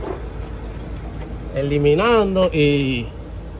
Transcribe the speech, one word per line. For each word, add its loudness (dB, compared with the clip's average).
Eliminando 4
y... 2